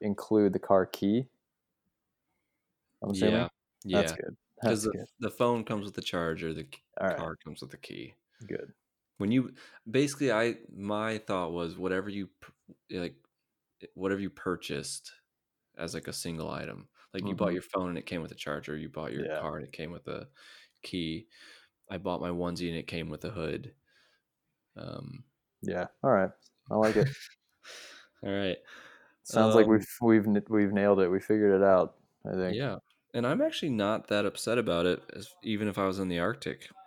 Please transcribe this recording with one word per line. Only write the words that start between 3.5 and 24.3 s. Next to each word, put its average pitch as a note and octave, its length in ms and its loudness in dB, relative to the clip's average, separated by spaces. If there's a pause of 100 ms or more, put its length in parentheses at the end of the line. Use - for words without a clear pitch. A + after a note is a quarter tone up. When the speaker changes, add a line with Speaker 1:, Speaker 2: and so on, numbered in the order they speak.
Speaker 1:
That's E2+ 200 2
Speaker 2:
Yeah. D#2+ 40 -4
Speaker 1:
good. - 200 -10 (300)
Speaker 2:
'Cause A2 180 2
Speaker 1:
That's - 20 -2
Speaker 2:
the, G#2+ 120 -2
Speaker 1:
good. - 80 -10 (140)
Speaker 2:
the A2 120 -4
phone A#2+ 320 2
comes G#2 220 -4
with G2 80 -10
the - 80 -8
charger, E2 520 -4
the D#2+ 100 -8
k-, - 180 -18 (180)
Speaker 1:
All F#2+ 80 0
right. E2+ 100 -2
Speaker 2:
car E2 260 -6
comes D2+ 180 -14
with - 100 -14
the D#2 60 -18
key. - 380 -14 (320)
Speaker 1:
Good. - 260 -8 (440)
Speaker 2:
When G2+ 140 0
you, B2+ 220 2 (360)
basically, C#3 420 0
I, A2+ 260 2 (180)
my G#2+ 440 -4
thought F2+ 320 -4
was E2+ 260 -4
whatever F#2 320 -2
you G2 180 -6 (640)
p-, - 100 -8
like, F2 160 -6 (800)
whatever F#2+ 280 -2
you F#2+ 100 -4
purchased - 800 -6 (640)
as, E2 160 -8
like, D#2+ 140 -8
a D#2 60 -10
single D#2+ 360 -6
item. D2 400 -10 (240)
Like, F#2+ 140 -6
you G2 80 -4
bought G2+ 140 0
Speaker 1:
Mm-hmm. F2 40 0
Speaker 2:
your F2+ 100 -4
phone F#2 260 -2
and E2+ 80 -4
it - 100 -10
came F2 140 -6
with D#2 100 -10
a - 40 -18
charger. D2+ 400 -8
You D#2 140 -8
bought D2+ 240 -8
your D2 120 -4
Speaker 1:
Yeah. D#2 160 -4
Speaker 2:
car D#2 160 -6
and D2+ 80 -10
it - 80 -20
came E2 180 -10
with E2 160 -14
a - 200 -10 (560)
key. E2+ 440 -6 (640)
I G2 100 -8
bought F2+ 220 -2
my F2 80 -4
onesie F2 400 -4
and E2 80 -4
it D#2 100 -8
came E2 220 -6
with D2+ 160 -10
a - 60 -6
hood. - 420 -6 (1040)